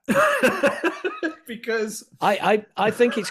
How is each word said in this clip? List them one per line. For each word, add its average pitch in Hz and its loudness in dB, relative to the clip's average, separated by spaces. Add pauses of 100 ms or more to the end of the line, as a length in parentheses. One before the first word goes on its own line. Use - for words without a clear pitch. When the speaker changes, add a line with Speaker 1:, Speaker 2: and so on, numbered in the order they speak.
Speaker 1:
<laughs> 392 0
because 220 -6 (160)
Speaker 2:
I, 202 2 (120)
I, 190 0
I 226 2
think 240 2
it's, 190 -4